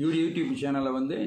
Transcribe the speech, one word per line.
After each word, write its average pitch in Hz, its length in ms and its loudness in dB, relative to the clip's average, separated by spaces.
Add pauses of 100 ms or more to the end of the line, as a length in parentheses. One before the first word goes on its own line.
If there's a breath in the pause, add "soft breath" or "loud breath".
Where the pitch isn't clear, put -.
யூ-, 160 200 2
YouTube 165 320 0 (100)
சேனலை 139 360 0
வந்து 139 280 -2